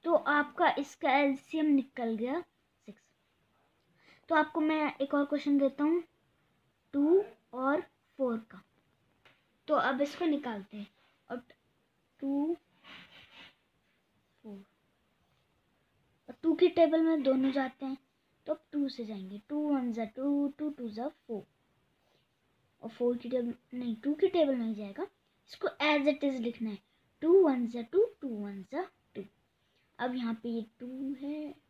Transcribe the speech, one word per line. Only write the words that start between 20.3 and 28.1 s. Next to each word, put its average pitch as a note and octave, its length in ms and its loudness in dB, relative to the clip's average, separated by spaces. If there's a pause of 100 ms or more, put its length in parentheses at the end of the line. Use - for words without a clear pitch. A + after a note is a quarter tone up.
टू D4+ 220 -6
टू B3 200 -8
जा A3 180 -6
फ़ोर, A#3 360 -10 (1400)
और A3 80 -10
फ़ोर A#3+ 280 0
की A#3+ 120 -10
टेबल, B3 480 -4
नहीं, A#3+ 180 -4
टू C#4+ 180 -4
की E4+ 140 2
table D#4 280 4
में A3+ 120 -4
ही A3 80 -4
जाएगा, G#3 320 -10 (400)
इसको - 200 -8
as D4 340 2
it D4 220 2
is C4 160 0
लिखना A#3 300 -4
है, G3+ 100 -10 (420)
टू F4+ 220 8
वन B3 240 2
जा A#3 140 -6
टू, F#4+ 240 2 (160)